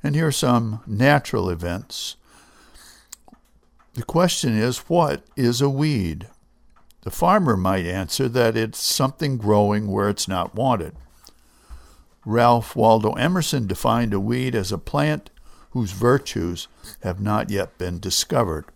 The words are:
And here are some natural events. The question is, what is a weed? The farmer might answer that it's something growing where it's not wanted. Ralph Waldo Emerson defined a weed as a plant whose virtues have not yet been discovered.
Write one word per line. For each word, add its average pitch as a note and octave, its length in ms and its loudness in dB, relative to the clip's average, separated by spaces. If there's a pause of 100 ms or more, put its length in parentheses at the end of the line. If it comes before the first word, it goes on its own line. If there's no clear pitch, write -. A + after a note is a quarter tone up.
And D3 120 -2
here D#3+ 140 2
are C#3 40 0
some A#2 540 0
natural A2 640 2
events. F2 680 -8 (1800)
The A#2 80 -8
question D#3+ 540 2
is, A#2 220 0 (100)
what E3 360 2 (120)
is A#2+ 240 2
a C#3+ 80 4
weed? B2+ 600 -2 (760)
The - 80 -8
farmer E3+ 460 2
might F#2+ 300 0
answer F#2+ 440 -2
that A#2 260 2
it's A2+ 260 -4
something C3+ 540 -2
growing G#2 520 2
where G2+ 200 0
it's G2+ 200 -4
not F2+ 260 -2
wanted. A2 400 -2 (1300)
Ralph A#2+ 500 4
Waldo A2+ 380 4
Emerson D3+ 540 0
defined A2+ 480 0
a G2 60 0
weed B2 340 -2
as G2 180 -2
a F#2 60 -4
plant D3+ 520 -2 (420)
whose G#2+ 200 -4
virtues G2 760 0 (360)
have F#2 180 -6
not G#2 300 -2
yet G2 260 -4
been F2+ 240 -6
discovered. F#2 640 -2 (120)